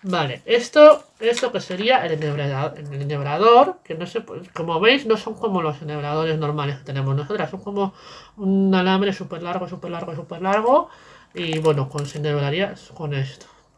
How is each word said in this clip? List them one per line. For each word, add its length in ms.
Vale, 420
esto, 580
esto 320
que 80
sería 440
el 100
enhebrador, 640
el 260
enhebrador, 840
que 100
no 140
sé, 140
pues, 280
como 300
veis, 260
no 100
son 200
como 260
los 220
enhebradores 560
normales 380
que 80
tenemos 300
nosotras, 360
son 120
como 300
un 360
alambre 400
súper 300
largo, 260
súper 220
largo, 240
súper 260
largo, 480
y 240
bueno, 280
con, 200
se 100
enhebraría 560
con 180
esto. 320